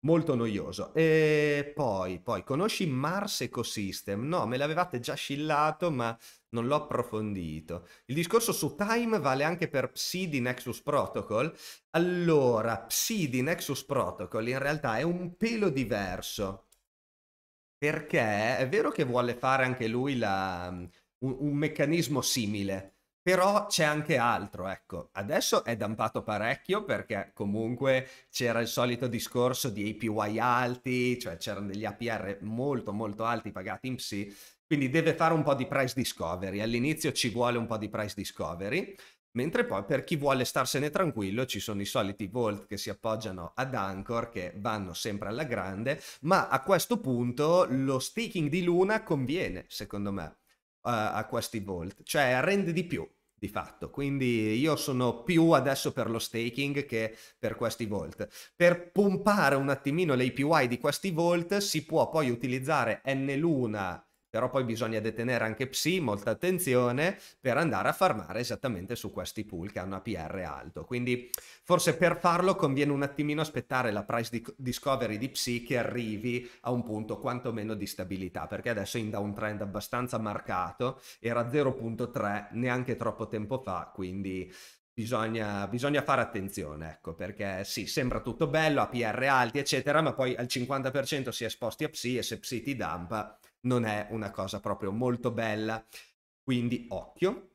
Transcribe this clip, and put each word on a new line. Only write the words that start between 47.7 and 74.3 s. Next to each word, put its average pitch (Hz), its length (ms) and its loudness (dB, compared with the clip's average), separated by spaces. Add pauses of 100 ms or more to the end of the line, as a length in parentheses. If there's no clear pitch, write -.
lo 135 280 2
staking 175 520 -2
di 175 120 2
Luna 190 400 4
conviene, 135 640 -2
secondo 101 440 -6
me, 85 280 -8 (420)
a, 110 320 0
a 107 100 -2
questi 117 360 -4
vault, 95 420 -6
cioè 127 400 4
rende 180 320 2
di 180 100 0
più 85 240 -4 (280)
di 98 120 -6
fatto, - 420 -8
quindi 123 680 2
io 151 160 4
sono 127 480 0
più 165 280 6
adesso 135 420 4
per 110 160 -2
lo 113 100 0
staking 139 680 -2
che 110 280 -2 (240)
per 104 180 -4
questi 117 280 -2
vault. 98 440 -6 (280)
Per 175 340 4
pompare 190 680 6
un 139 120 2
attimino 143 460 2
l'A 123 160 4
P - 80 -8
Y 143 300 6
di 120 100 0
questi - 320 0
vault 170 480 2
si 196 260 0
può 147 240 4
poi 156 220 2
utilizzare 127 720 0
N 135 320 0
Luna, 117 680 0 (320)
però 123 160 0
poi 135 140 2
bisogna 113 340 0
detenere 113 460 0
anche 110 240 -2
Psi, 180 320 0
molta 104 300 0
attenzione, 143 840 2 (240)
per - 160 0
andare 120 300 2
a 143 60 2
farmare 107 480 2
esattamente 113 560 -4
su 98 160 -8
questi 98 320 -6
pool 95 260 -8
che - 80 -8
hanno 95 160 -6
A 95 60 -8
P 110 120 -6
R 85 320 -6
alto. 76 400 -10
Quindi 123 460 -2 (320)
forse 175 340 4
per 165 220 4
farlo 180 380 4
conviene 143 340 2
un 139 120 2
attimino 147 400 -2
aspettare 127 500 0
la 101 100 -2
price 117 300 -2